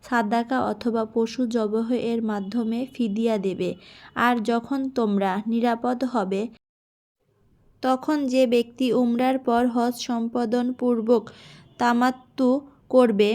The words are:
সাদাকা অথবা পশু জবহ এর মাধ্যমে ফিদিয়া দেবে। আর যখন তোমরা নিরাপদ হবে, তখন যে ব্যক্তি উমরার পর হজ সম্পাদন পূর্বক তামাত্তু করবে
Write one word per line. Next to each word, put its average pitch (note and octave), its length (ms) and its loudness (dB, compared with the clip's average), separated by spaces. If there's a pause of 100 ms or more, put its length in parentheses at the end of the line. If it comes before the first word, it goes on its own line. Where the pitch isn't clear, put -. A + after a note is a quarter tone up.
সাদাকা A#3 600 0
অথবা G#3+ 380 -2 (100)
পশু A3+ 340 -2
জবহ A3 420 -2 (160)
এর A#3 180 -2
মাধ্যমে A3 560 -2 (140)
ফিদিয়া A3+ 460 0
দেবে। F3+ 320 -2 (460)
আর A#3+ 260 2
যখন A#3 380 -2 (100)
তোমরা G3+ 400 0 (160)
নিরাপদ A#3+ 580 0
হবে, G3+ 380 -2 (1400)
তখন C4 360 0 (100)
যে C4 180 4
ব্যক্তি A#3+ 460 0
উমরার B3 460 2
পর A#3+ 300 0
হজ A#3+ 320 0
সম্পাদন A#3+ 640 -2 (120)
পূর্বক A#3 440 2 (560)
তামাত্তু B3 680 0 (420)
করবে A3 440 6